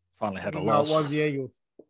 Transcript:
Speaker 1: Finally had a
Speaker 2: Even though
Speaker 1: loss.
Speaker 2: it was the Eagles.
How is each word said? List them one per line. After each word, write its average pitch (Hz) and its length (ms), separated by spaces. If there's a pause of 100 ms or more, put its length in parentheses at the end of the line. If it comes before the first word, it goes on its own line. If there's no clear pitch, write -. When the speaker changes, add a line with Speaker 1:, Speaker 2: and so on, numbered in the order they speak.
(180)
Speaker 1:
Finally 98 240
had 101 120
a 101 40
Speaker 2:
Even 92 80
though 110 160
Speaker 1:
loss. 151 80
Speaker 2:
it - 20
was 156 180
the 151 100
Eagles. 139 300 (400)